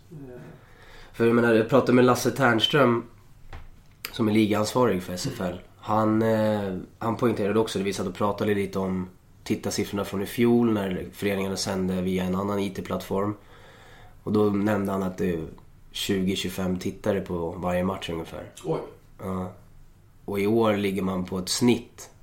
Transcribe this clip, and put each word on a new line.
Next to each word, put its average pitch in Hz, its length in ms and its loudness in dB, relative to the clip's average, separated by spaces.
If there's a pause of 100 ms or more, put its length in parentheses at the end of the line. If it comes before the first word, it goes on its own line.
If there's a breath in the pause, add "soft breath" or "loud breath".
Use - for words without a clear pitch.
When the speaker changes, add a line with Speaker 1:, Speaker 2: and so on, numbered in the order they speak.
(120)
Speaker 1:
Eh. 131 280 -16 (720 loud breath)
Speaker 2:
För 117 140 2
jag 117 80 6
menar, 117 200 6
jag 110 140 4
pratade 123 240 4
med 123 120 8
Lasse 123 260 4
Ternström, 120 760 4 (1080)
som 110 160 0
är 104 40 2
ligaansvarig 107 720 2
för 90 100 -10
S 90 200 -6
F - 80 -10
L. 95 120 -2
Speaker 1:
Mm. 92 80 -12 (180)
Speaker 2:
Han, 110 440 2
eh, 107 540 0 (220)
han 110 180 -4
poängterade 107 440 0
också, 110 180 -2
det 95 60 -2
vi 98 80 -2
satt 92 140 -6
och 92 80 -6
pratade 104 400 -2
lite 98 240 -2
om 92 300 -2 (360)
tittarsiffrorna 101 600 -4
från 98 180 -6
i 98 40 -6
fjol 120 460 4
när 95 400 -2
föreningarna 95 440 -2
sände 92 460 -2
via 92 220 0
en 92 100 -2
annan 101 240 -2
I 98 120 -2
T-plattform. 98 640 -4 (880 loud breath)
Och 101 100 -4
då 104 120 4
nämnde 101 480 2
han 95 100 0
att 92 160 -4
det 90 160 0
är 80 120 -6 (440)
tjugo, 95 460 -2
tjugofem 92 420 -4
tittare 98 420 -2
på 87 300 -4
varje 90 340 -2
match 95 260 -4
ungefär. 82 400 -10 (140)
Speaker 1:
Oj. 160 160 -4 (380)
Speaker 2:
Ja. 92 340 -6 (720)
Och 101 160 -4
i 98 60 2
år 110 300 4
ligger 98 260 0
man 92 220 -2
på 95 140 -6
ett 92 100 -6
snitt - 640 0 (120)